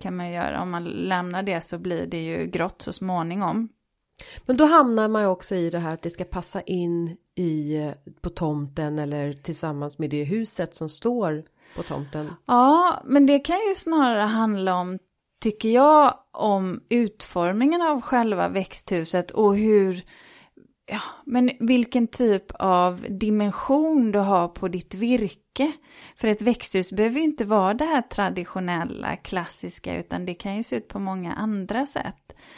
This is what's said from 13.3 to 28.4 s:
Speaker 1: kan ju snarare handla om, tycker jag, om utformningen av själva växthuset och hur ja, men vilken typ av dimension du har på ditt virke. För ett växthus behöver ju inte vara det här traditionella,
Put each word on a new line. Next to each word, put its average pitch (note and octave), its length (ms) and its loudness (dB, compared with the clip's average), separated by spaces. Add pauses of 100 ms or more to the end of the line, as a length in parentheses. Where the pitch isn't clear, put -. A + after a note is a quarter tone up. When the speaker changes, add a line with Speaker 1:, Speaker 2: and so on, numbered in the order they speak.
Speaker 1:
kan D#4+ 180 -2 (100)
ju G4 80 0
snarare C#4 460 2
handla G#3+ 540 0
om, F3+ 240 -4 (420)
tycker A3 280 -2
jag, D4 500 6 (120)
om F#3+ 580 -2
utformningen A3+ 920 0
av D4+ 200 0
själva G#3+ 480 0
växthuset F3+ 840 -4
och G3+ 260 4
hur G3+ 460 4 (840)
ja, G#3+ 140 -8 (240)
men B3 340 2
vilken A#3+ 480 2
typ G#3+ 360 2 (160)
av F3+ 500 2
dimension A3 1000 2
du G3+ 80 2
har G3 280 4
på F3+ 200 -6
ditt F3 260 -6
virke. A#3 800 -2 (440)
För - 120 -2
ett G#3+ 140 2
växthus G3+ 500 0
behöver G#3+ 280 0
ju D#4+ 60 0
inte D4+ 200 0
vara G3+ 280 4
det C4 120 0
här D#4 160 2
traditionella, F3+ 1120 -4